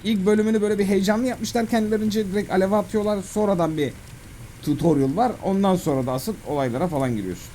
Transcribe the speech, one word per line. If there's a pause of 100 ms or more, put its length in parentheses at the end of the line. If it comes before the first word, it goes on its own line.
ilk
bölümünü
böyle
bir
heyecanlı
yapmışlar
kendilerince.
Direkt
aleve
atıyorlar.
Sonradan
bir (680)
tutorial
var. (120)
Ondan
sonra
da
asıl (140)
olaylara
falan
giriyorsun.